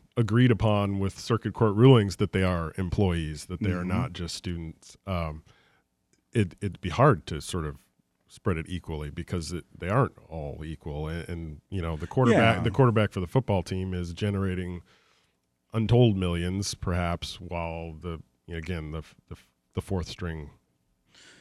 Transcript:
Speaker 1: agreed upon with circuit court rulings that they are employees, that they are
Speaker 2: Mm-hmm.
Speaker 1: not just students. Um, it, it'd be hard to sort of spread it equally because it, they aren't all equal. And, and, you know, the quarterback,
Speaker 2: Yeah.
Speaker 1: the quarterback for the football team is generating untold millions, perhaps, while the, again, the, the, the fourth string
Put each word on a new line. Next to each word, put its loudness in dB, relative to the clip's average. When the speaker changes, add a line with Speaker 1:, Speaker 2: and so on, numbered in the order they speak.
Speaker 1:
agreed 4
upon 2
with -2
circuit -2
court 4
rulings 8
that 0
they 2
are 0
employees, 0
that -10
they 0
are 0
Speaker 2:
Mm-hmm. -4
Speaker 1:
not -2
just -8
students. -10
Um, -4
it, 0
it'd -8
be -6
hard 2
to -8
sort -6
of -8
spread -4
it -6
equally -6
because -6
it, -6
they -8
aren't 0
all -10
equal. -8
And, -8
and, -10
you -6
know, -4
the -8
quarterback, 4
Speaker 2:
Yeah. -4
Speaker 1:
the 0
quarterback 4
for -4
the -2
football 0
team -4
is -4
generating -4
untold 6
millions, -2
perhaps, -4
while -8
the, -8
again, -6
the, -6
the, -14
the -4
fourth -4
string -10